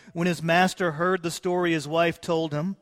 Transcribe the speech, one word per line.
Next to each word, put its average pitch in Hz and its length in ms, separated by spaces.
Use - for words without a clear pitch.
When 170 120
his 156 160
master 175 480
heard 175 320
the 170 80
story 175 440
his 147 120
wife 165 340
told 160 320
him 165 300